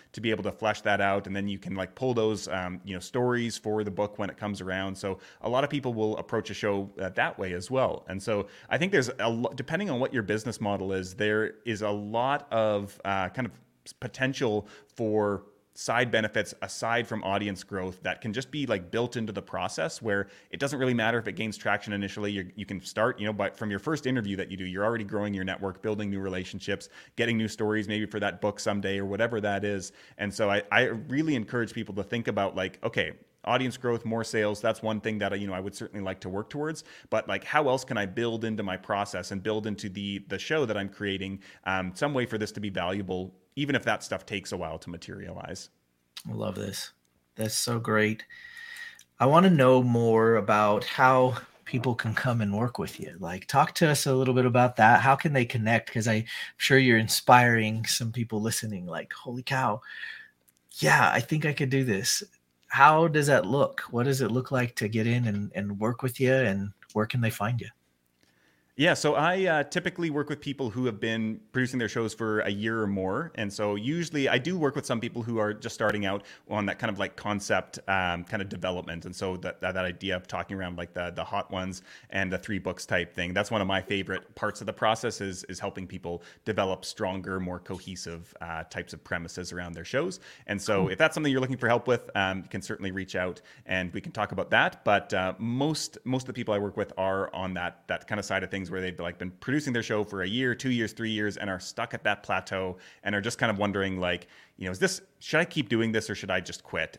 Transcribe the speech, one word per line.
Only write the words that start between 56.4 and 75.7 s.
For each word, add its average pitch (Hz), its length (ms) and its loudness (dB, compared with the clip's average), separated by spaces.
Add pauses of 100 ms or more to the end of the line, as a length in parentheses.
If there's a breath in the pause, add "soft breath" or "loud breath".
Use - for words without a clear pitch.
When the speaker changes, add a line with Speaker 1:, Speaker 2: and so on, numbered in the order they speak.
Speaker 2:
sure 135 220 6
you're 123 200 8
inspiring 113 880 6
some 113 260 0
people 113 300 -2
listening, 107 440 -2
like, 82 260 -8
"Holy 127 300 -10
cow, 127 400 0 (960 loud breath)
yeah, 143 340 6
I 110 80 4
think 156 260 0
I 147 80 2
could 135 160 0
do 135 140 2
this." 101 380 0 (460)
How 156 400 8
does 147 200 4
that 113 180 6
look? 135 440 2
What 120 140 2
does 135 160 2
it 107 120 2
look 123 180 -2
like 123 260 0
to 107 120 0
get 110 180 2
in 120 200 2
and, 101 280 -2
and 101 260 -4
work 117 220 0
with 127 180 -4
you? 131 140 6
And 101 380 2 (220)
where 107 120 2
can 123 140 -2
they 110 100 2
find 113 300 -2
you? 110 80 -10 (1080)
Speaker 1:
Yeah, 143 140 6
so 147 220 2
I, 180 320 2
uh, 156 160 4
typically 170 480 -4
work 147 180 -2
with 139 100 -6
people 139 300 -4
who 127 160 -2
have 107 160 -2
been 113 400 -2 (120)
producing 127 260 0
their 113 100 0
shows 113 240 -2
for 107 280 0
a - 100 0
year 110 320 -2
or 104 40 0
more. 101 500 -2
And 104 140 -2
so 104 240 -2
usually 143 540 -2
I 123 80 4
do 160 220 -2
work 143 180 2
with 131 80 -4
some 117 160 -2
people 117 220 -6
who 113 160 -2
are 107 160 2
just 113 200 -10